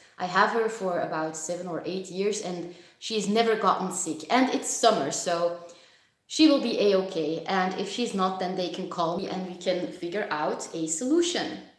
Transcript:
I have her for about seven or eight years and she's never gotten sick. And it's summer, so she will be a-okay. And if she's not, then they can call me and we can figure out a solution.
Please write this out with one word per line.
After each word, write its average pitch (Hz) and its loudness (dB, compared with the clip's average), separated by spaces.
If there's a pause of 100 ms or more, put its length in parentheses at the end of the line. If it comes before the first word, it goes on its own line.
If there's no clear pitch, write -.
(180)
I 185 -6
have 190 4
her 226 2
for 180 -2
about 160 -4
seven 175 -8
or 160 -4
eight 185 -6
years 196 -2
and 175 -8 (240)
she's 214 -4
never 220 4
gotten 190 2
sick. - -4
And 254 4
it's - -2
summer, 175 4
so 170 0 (680)
she 311 6
will 285 6
be 233 0
a-okay. 185 2
And 185 0
if 196 -4
she's 233 -2
not, 190 0
then 185 -2
they 180 -2
can 180 -6
call 175 -2
me 196 -6
and 185 -6
we 180 -10
can 180 -2
figure 175 -6
out 160 -4
a 160 -4
solution. 254 0 (200)